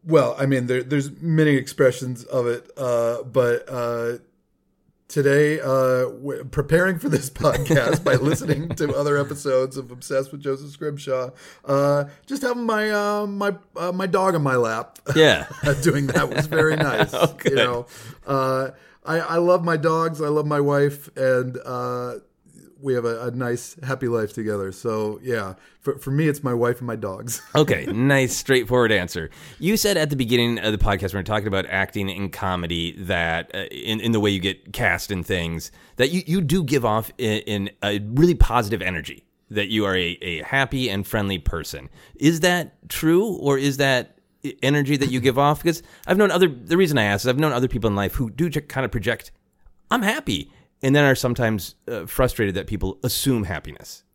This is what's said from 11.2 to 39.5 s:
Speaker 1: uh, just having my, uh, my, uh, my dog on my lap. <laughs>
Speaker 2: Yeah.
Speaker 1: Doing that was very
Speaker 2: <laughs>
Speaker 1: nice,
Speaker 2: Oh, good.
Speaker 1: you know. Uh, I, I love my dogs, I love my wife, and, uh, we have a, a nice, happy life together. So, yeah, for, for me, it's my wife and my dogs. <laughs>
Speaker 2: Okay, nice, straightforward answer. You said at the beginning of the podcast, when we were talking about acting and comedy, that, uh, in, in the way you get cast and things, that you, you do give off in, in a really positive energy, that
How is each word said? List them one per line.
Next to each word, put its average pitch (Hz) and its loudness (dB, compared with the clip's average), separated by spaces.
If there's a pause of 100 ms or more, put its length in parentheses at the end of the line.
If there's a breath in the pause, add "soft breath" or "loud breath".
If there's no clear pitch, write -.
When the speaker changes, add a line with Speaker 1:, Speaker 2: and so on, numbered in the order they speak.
Speaker 1:
uh, 143 2 (200 loud breath)
just 277 -6
having 240 -2
my, 214 0
uh, 208 0
my, 202 -2 (220)
uh, 175 -4
my 190 -2
dog 190 2
on 151 2
my 131 2
lap. 117 -2
<laughs> 135 0
Speaker 2:
Yeah. 123 6 (340)
Speaker 1:
Doing 143 2
that 131 0
was 147 -2
very 156 2
Speaker 2:
<laughs> 151 0
Speaker 1:
nice, 156 0
Speaker 2:
Oh, 147 2
good. - 0
Speaker 1:
you 139 0
know. 120 2 (420 loud breath)
Uh, 131 0 (340 soft breath)
I, 160 -2
I 160 -4
love 175 4
my 165 2
dogs, 160 0
I 151 -2
love 151 0
my 147 0
wife, 143 0
and, 127 0
uh, 123 -6 (680)
we 135 0
have 120 0
a, 117 -2
a 120 -4
nice, 120 -6
happy 131 -4
life 110 -2
together. 101 -4
So, 107 -4
yeah, 104 -4 (260 soft breath)
for, - -4
for 135 -6
me, 151 2
it's 143 -2
my 123 -2
wife 120 0
and 123 -8
my 113 -6
dogs. 107 -8
<laughs> - -8
Speaker 2:
Okay, 131 2
nice, 127 2
straightforward 120 4
answer. 90 0 (280 loud breath)
You 196 2
said 202 2
at 156 0
the 143 -2
beginning 120 2
of 107 0
the 104 -2
podcast, 101 2
when 98 -4
we 101 -4
were 90 -4
talking 107 -2
about 95 -2
acting 95 -2
and 92 -6
comedy, 87 -4 (120)
that, 85 -2
uh, 98 -4 (120)
in, 110 -6
in 117 0
the 110 4
way 104 4
you 95 0
get 95 -4
cast 92 0
and 90 -4
things, 82 -4 (240 soft breath)
that 131 2
you, 185 -2
you 180 0
do 165 0
give 131 0
off 110 0
in, 107 -2
in 101 -4 (160)
a 104 -2
really 131 4
positive 110 2
energy, 82 -6 (260)
that 104 -2